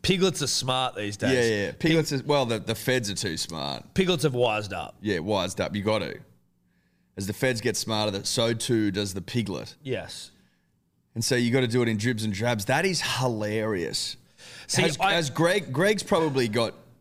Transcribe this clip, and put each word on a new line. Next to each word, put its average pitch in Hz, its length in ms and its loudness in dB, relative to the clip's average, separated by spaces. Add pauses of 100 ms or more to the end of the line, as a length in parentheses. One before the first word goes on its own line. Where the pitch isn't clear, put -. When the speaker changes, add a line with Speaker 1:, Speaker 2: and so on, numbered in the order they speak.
Speaker 1:
piglets 185 400 2
are 135 60 -2
smart 127 480 0
these 104 220 -4
days." 127 160 2 (160)
Speaker 2:
Yeah, 101 180 2
yeah. - 100 -4
Piglets 160 340 2
is, 135 120 -2
well, 139 240 2
the, 113 100 0
the 110 180 -4
feds 123 360 0
are 90 40 -4
too 85 220 -4
smart. 69 560 -6
Speaker 1:
Piglets 180 300 2
have 143 100 2
wised 107 400 0
up. 82 280 -8
Speaker 2:
Yeah, 98 180 0
wised 92 420 -2
up. 92 140 -2
You 101 80 -2
got 107 160 2
to. 78 180 -6 (1000)
As 98 120 -6
the 104 60 -4
feds 123 280 0
get 110 160 0
smarter, 107 340 -2
that 95 140 -6
so 117 300 0
too 110 340 0
does 98 240 -2
the 95 80 -8
piglet. 98 640 -4
Speaker 1:
Yes. 113 480 -10 (840)
Speaker 2:
And 117 100 -4
so 135 120 2
you 120 160 4
gotta 127 160 4
do 120 160 2
it 117 60 4
in 110 80 0
dribs 110 260 0
and 107 100 -2
drabs. 107 320 0
That 151 200 2
is 180 160 0
hilarious. 107 1120 -2 (520)
Speaker 1:
See, - 160 2
Speaker 2:
Has, 156 180 2
Speaker 1:
I 196 120 2
Speaker 2:
has 160 180 0
Greg, 165 420 2
Greg's 196 300 2
probably 143 440 2
got 110 280 0 (260)